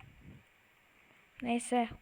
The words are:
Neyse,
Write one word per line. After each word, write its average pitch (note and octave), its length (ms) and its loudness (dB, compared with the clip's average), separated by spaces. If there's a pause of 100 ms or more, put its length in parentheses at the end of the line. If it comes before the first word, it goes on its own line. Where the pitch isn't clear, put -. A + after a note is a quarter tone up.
(1400)
Neyse, A#3+ 460 2 (120)